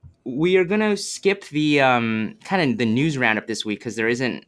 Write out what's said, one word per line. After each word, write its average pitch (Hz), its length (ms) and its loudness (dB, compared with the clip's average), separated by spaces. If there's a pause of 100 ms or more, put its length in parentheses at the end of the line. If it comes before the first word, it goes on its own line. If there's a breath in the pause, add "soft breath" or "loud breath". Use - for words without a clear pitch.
(240)
we 160 320 2
are 185 80 4
gonna 208 320 0
skip - 500 -2
the, 147 340 2
um, 117 640 2
kinda 156 320 0
the 117 100 0
news 135 320 0
roundup 110 300 0
this 110 160 -6
week 107 180 -6
'cause 110 140 -8
there 110 120 -2
isn't, 120 400 -2